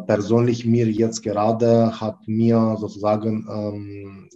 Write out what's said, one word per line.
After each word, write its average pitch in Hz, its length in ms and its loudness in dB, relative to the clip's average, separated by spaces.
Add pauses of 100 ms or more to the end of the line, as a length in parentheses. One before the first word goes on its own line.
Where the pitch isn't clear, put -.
persönlich 113 580 2
mir 117 260 2
jetzt 113 320 0
gerade 113 800 2
hat 107 260 -6
mir 113 520 2
sozusagen, 107 680 -2
ähm, 101 880 -10